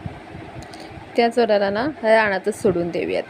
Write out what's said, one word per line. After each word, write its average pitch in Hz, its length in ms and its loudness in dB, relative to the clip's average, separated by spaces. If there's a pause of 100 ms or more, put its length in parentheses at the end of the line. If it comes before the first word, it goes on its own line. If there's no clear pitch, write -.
(1160)
त्या 233 120 6
चोराला 208 420 2
ना 214 140 -2
रानातच 220 800 2
सोडून 175 260 2
देऊयात. 170 420 -2